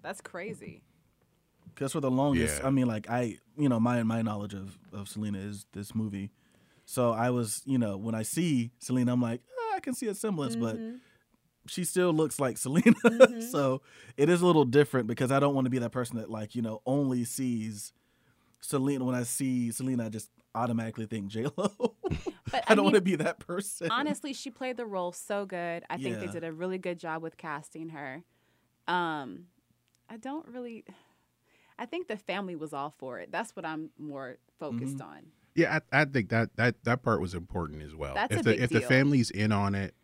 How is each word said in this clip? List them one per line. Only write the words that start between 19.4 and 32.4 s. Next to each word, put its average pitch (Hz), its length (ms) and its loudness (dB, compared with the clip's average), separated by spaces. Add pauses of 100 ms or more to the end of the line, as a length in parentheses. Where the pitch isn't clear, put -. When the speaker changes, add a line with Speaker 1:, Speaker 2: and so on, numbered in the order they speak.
Speaker 2:
Selena, 123 360 -2
I - 20 -6
just 107 220 -10 (240)
automatically 113 520 -2
think 104 220 -6
J 110 180 -4 (100)
Lo. 220 460 -4
<laughs> - 140 -4 (340)
Speaker 1:
But, 262 180 -2
Speaker 2:
I 220 40 8
Speaker 1:
I - 20 10
Speaker 2:
don't 202 120 6
wanna 214 100 6
Speaker 1:
mean, 185 80 6
Speaker 2:
be 185 120 2
that 165 220 -2
person. - 540 -8
Speaker 1:
honestly, 285 400 -4
she - 180 -10
played 254 260 -8
the 240 100 -8
role 180 260 -4
so 202 340 -6
good. 170 420 -6
I 175 100 -6
think 131 200 -4
they - 80 -6
Speaker 2:
Yeah. - 60 -8
Speaker 1:
did 165 120 -6
a 165 80 -6
really 185 260 -4
good 180 200 -6
job 165 240 -6
with 160 140 -10
casting 160 540 -10
her. 147 340 -10 (640)
Um, 151 580 -2 (640)
I 226 80 -14
don't 269 320 -10
really, 240 360 -12 (960)
I 240 80 -8
think 349 220 -6
the 220 80 -4
family 185 400 -6